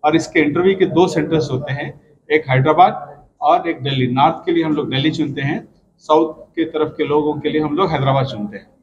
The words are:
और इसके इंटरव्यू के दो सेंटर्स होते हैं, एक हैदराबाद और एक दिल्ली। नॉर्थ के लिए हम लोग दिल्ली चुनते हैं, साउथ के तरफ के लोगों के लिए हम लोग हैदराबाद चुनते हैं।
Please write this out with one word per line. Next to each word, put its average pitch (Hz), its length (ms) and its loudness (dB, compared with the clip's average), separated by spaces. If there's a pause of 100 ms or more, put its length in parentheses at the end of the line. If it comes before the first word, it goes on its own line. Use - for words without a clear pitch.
और 156 120 2
इसके 156 240 0
इंटरव्यू 170 360 2
के 185 100 2
दो 165 220 2
सेंटर्स 156 440 -2
होते 127 220 -4
हैं, 143 340 -10 (240)
एक 151 180 0
हैदराबाद 151 720 2 (180)
और 160 280 2
एक 131 140 -6
दिल्ली। 131 240 -2
नॉर्थ 139 280 2 (100)
के 180 60 -2
लिए 170 120 2
हम 156 100 0
लोग 147 160 -2
दिल्ली 135 220 0
चुनते 139 300 -4
हैं, 147 260 -4 (300)
साउथ 160 360 2
के - 320 -6
तरफ 156 320 -4
के 156 60 -2
लोगों 147 360 0
के 147 100 -2
लिए 151 120 0
हम 151 140 -2
लोग 185 140 0
हैदराबाद 135 360 0
चुनते 104 320 -10
हैं। - 100 -20 (160)